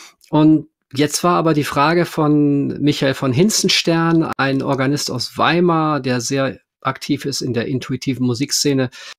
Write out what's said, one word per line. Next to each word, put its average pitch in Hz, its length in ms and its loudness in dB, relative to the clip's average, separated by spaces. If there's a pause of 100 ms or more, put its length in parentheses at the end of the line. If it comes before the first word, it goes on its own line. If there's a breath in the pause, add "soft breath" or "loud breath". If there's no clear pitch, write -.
(280 loud breath)
Und 156 400 4 (240)
jetzt 165 320 -2
war 175 120 2
aber 165 180 2
die 147 100 0
Frage 160 400 2
von 147 640 2 (140)
Michael 143 320 2
von 131 180 -2
Hinzenstern, 165 1040 2
ein 135 260 0
Organist 135 480 -2
aus - 280 -8
Weimar, 156 640 2
der 127 200 -2
sehr 135 400 -4 (220)
aktiv - 420 -4
ist 139 160 -6
in 127 140 -4
der 113 120 -2
intuitiven 127 600 -4
Musikszene. 131 640 -2 (280 loud breath)